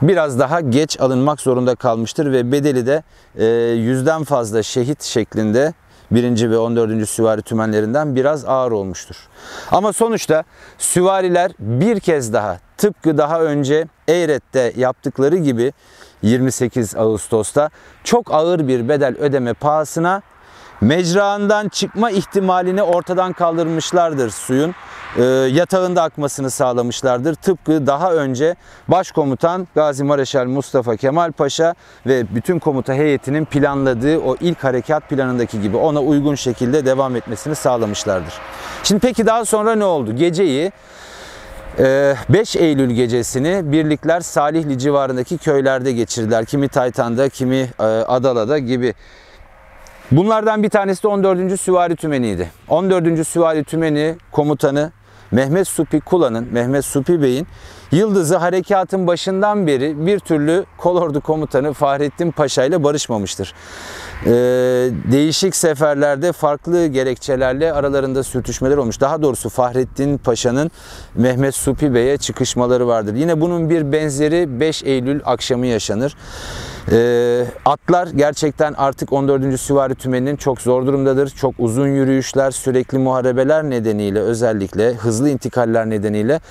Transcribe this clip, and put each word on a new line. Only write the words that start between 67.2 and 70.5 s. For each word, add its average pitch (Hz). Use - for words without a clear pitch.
aralarında 135
sürtüşmeler 131
olmuş. 117
Daha 151
doğrusu 123
Fahrettin 127
Paşa'nın 127